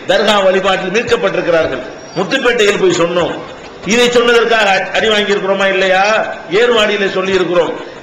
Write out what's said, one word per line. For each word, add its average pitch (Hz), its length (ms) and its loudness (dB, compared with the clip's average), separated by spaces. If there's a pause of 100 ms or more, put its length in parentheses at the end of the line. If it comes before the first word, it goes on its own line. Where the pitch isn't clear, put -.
தர்கா 202 340 2
வழிபாட்டில் 190 600 0
மீட்கப்பட்டிருக்கிறார்கள். 175 800 0 (340)
முத்துப்பேட்டையில் 202 640 0
போய் 180 180 2
சொன்னோம். 170 400 0 (480)
இதை 240 220 2
சொன்னதற்காக 233 580 2
அ-, 190 260 0
அடி 202 160 0
வாங்கி 208 240 0
இருக்கிறோமா 196 340 0
இல்லையா? 190 680 2 (180)
ஏர்வாடியில 208 580 2
சொல்லி 190 240 -2
இருக்கிறோம். 175 460 0 (220)